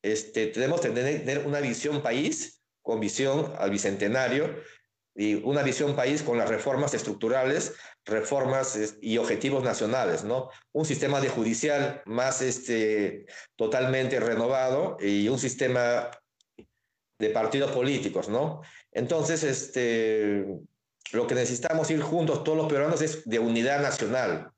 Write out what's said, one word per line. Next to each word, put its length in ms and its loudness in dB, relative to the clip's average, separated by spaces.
este, 440 -2
tenemos 340 0
que 80 0
tener, 320 0
tener 260 -2
una 140 -2
visión 420 -2
país 600 -2
con 160 -2
visión 600 0
al 120 2
Bicentenario, 840 0
y 200 0
una 280 0
visión 320 0
país 280 0
con 160 0
las 100 2
reformas 460 0
estructurales, 840 0
reformas, 680 0
es-, 280 -4
y 160 0
objetivos 440 0
nacionales, 600 0
¿no? 240 -2
Un 140 0
sistema 340 0
de 80 2
judicial 760 0
más, 340 0
este, 840 0
totalmente 600 0
renovado 800 0
y 300 2
un 100 2
sistema 720 0
de 120 2
partidos 420 0
políticos, 580 -2
¿no? 320 -2
Entonces, 520 0
este, 1000 0
lo 140 2
que 80 -2
necesitamos 560 0
ir 100 2
juntos 440 0
todos 120 2
los 160 0
peruanos 300 2
es 260 -4
de 120 2
unidad 420 2
nacional 760 -2